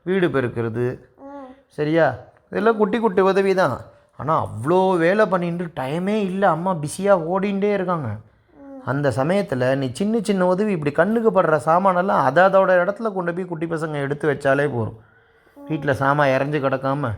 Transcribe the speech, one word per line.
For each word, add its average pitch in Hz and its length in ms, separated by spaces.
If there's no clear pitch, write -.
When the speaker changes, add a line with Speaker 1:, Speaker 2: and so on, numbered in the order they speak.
Speaker 1:
வீடு 180 260
பெருக்கிறது, 123 720
Speaker 2:
ம். 277 340
Speaker 1:
சரியா? 151 480
இதெல்லாம் 220 280
குட்டி 214 220
குட்டி 202 220
உதவி 190 320
தான். 170 280
ஆனா 131 280
அவ்வளோ 170 520
வேலை 185 280
பண்ணிட்டு 175 500
டைமே 180 460
இல்ல, 196 280
அம்மா 175 260
பிஸியா 170 560
ஓடிண்டே 196 420
இருக்காங்க. 180 340
Speaker 2:
ம். - 760
Speaker 1:
அந்த 143 240
சமயத்துல 131 680
நீ 135 180
சின்ன 214 280
சின்ன 190 260
உதவி, 190 240
இப்படி 180 200
கண்ணுக்கு 208 500
படுற 156 240
சாமானெல்லாம் 180 580
அதை 139 200
அதோட 190 240
இடத்துல 190 460
கொண்டு 175 200
போய் 180 120
குட்டி 170 200
பசங்க 160 280
எடுத்து 143 400
வச்சாலே 139 400
போதும். 110 260
Speaker 2:
ம். - 160
Speaker 1:
வீட்டுல 147 200
சாமான் 139 380
இறஞ்சு 139 260
கிடக்காம 135 640